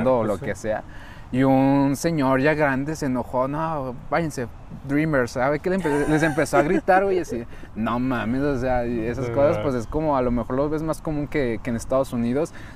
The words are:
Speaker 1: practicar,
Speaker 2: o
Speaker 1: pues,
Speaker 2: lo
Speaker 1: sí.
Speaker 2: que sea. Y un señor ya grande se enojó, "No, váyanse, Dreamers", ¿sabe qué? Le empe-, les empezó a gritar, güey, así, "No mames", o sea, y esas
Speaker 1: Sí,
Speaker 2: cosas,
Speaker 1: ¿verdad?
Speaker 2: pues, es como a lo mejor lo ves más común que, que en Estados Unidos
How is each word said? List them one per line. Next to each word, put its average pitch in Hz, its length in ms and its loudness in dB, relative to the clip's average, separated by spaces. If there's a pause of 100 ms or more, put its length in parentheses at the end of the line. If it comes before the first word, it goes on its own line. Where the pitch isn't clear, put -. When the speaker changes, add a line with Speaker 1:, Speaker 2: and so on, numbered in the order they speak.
Speaker 1:
practicar, - 100 2
Speaker 2:
o 123 60 4
Speaker 1:
pues, 110 80 0
Speaker 2:
lo 101 100 0
Speaker 1:
sí. - 80 -8
Speaker 2:
que 101 100 -4
sea. 107 280 -4 (460)
Y 127 140 2
un 135 540 4
señor 135 420 2
ya 151 140 4
grande 147 420 0
se 147 120 -2
enojó, 127 420 -2
"No, 147 440 -4 (160)
váyanse, 151 380 -2 (400)
Dreamers", 143 440 2
¿sabe 139 280 0
qué? 180 100 -2
Le 185 80 2
empe-, 147 300 0
les 156 160 4
empezó 147 320 2
a 143 60 6
gritar, 185 420 4
güey, 190 160 2
así, 120 240 -6 (320)
"No 113 240 -2
mames", 123 440 0
o 143 140 0
sea, 123 300 0
y 120 140 -2
esas 120 240 -4
Speaker 1:
Sí, 120 80 -4
Speaker 2:
cosas, 143 240 4
Speaker 1:
¿verdad? - 60 -4
Speaker 2:
pues, 135 120 0
es 113 120 -4
como 151 280 0
a 131 60 2
lo 123 100 2
mejor 120 240 -2
lo 147 140 0
ves 151 140 -2
más 156 180 -4
común 147 260 -4
que, 120 340 0
que - 80 -4
en 117 60 -2
Estados 131 380 0
Unidos 123 400 0 (220)